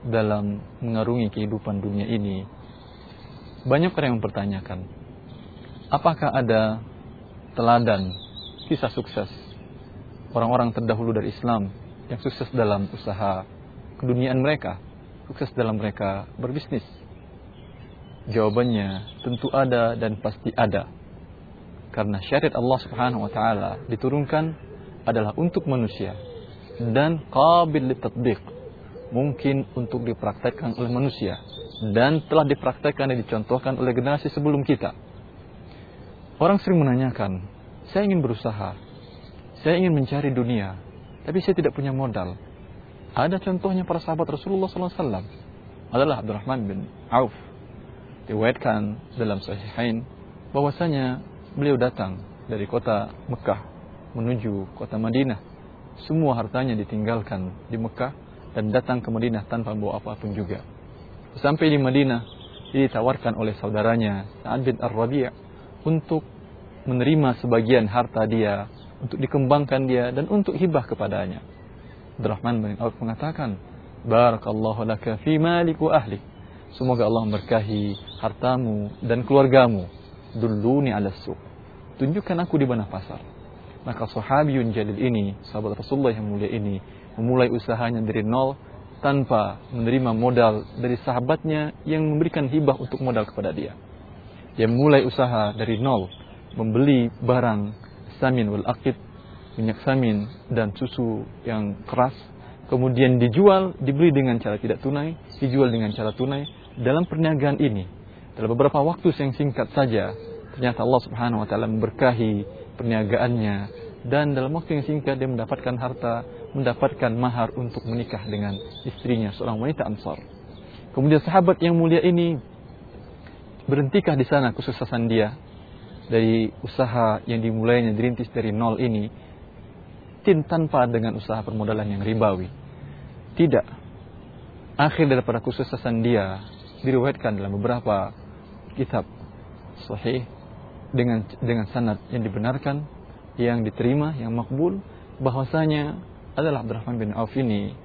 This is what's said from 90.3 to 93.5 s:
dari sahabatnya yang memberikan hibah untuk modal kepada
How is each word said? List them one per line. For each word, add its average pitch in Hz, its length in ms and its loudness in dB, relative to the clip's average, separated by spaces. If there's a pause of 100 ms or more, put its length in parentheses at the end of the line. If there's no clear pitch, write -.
dari 123 240 0
sahabatnya 151 800 0
yang 156 240 0
memberikan 151 400 0
hibah 139 320 2
untuk 131 240 -6
modal 113 240 0
kepada 98 240 -4